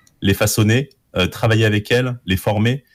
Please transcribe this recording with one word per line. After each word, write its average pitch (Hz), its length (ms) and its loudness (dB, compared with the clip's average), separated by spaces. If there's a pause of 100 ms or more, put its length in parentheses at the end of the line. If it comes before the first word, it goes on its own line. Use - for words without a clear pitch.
(220)
les 98 120 2
façonner, 110 560 0 (260)
euh, 90 120 0
travailler 113 380 0
avec 104 260 0
elles, 123 340 0
les 95 120 -2
former 113 460 -2 (120)